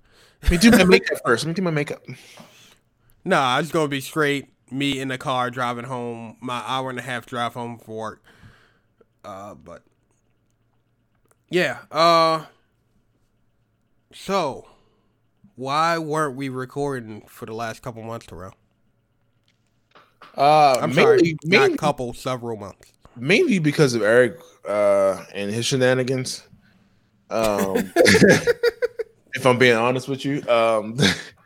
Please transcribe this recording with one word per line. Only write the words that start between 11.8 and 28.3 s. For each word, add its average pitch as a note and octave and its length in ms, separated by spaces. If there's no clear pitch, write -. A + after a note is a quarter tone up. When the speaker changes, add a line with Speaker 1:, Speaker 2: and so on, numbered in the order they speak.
Speaker 2:
Uh, D#3+ 540
so D#3+ 540
why D3+ 420
weren't D3+ 380
we C3+ 140
recording B2+ 800
for - 180
the A2+ 80
last A2+ 280
couple A2+ 220
months, A2+ 240
Terrell? F#2 260
Speaker 1:
Uh, C#3+ 440
Speaker 2:
I'm D3+ 140
Speaker 1:
mainly, F#3 60
Speaker 2:
sorry, F4 420
not F3+ 180
Speaker 1:
mainly, F#4 160
Speaker 2:
couple, C3+ 360
several A#2+ 420
months. G2+ 380
Speaker 1:
mainly G3 420
because C#3+ 340
of A2+ 100
Eric, A2+ 340
uh, G2 560
and G2+ 180
his A#2 140
shenanigans. B2+ 800
Um, G2+ 640
<laughs> - 20
if - 1500